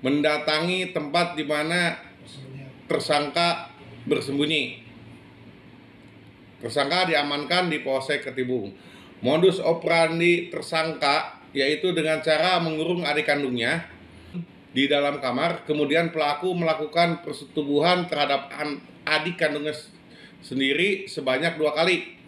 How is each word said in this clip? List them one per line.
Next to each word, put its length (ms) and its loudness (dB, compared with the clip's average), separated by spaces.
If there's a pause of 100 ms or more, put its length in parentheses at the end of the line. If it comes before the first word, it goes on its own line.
mendatangi 960 0
tempat 400 0
di 80 -4
mana 480 0 (960)
tersangka 800 0 (400)
bersembunyi. 720 0 (1800)
Tersangka 560 0
diamankan 560 0
di 160 -4
Polsek 400 -2
Katibung. 480 -4 (480)
Modus 400 4
operandi 880 2
tersangka 1040 -2
yaitu 400 0
dengan 320 0
cara 400 4
mengurung 400 -2
adik 240 0
kandungnya 640 0 (800)
di 160 2
dalam 320 2
kamar, 480 -2
kemudian 440 2
pelaku 440 0
melakukan 640 0
persetubuhan 880 0
terhadap 480 0
an-, 240 -6 (240)
adik 320 0
kandungnya 400 -2
s-, 160 -18 (480)
sendiri 720 0
sebanyak 480 0
dua 160 2
kali. 400 0 (120)